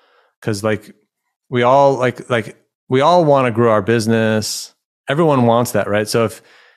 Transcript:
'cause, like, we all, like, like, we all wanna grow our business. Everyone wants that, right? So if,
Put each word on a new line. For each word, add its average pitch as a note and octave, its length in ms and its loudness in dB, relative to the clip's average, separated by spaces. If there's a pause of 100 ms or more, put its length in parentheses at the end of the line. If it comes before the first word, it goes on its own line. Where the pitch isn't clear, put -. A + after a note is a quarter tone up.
(400)
'cause, G#2 220 -6
like, G#2+ 320 -6 (540)
we B2 140 -2
all, C3+ 320 4
like, B2 340 -4
like, A#2 260 -4 (320)
we C3 140 0
all E3+ 240 2
wanna C3+ 260 2
grow A#2 200 2
our G#2+ 100 2
business. A2 920 -2 (360)
Everyone C#3+ 380 0
wants A#2 260 0
that, G2+ 160 -2
right? G#2+ 180 -2
So A#2 160 -2
if, - 180 -6 (340)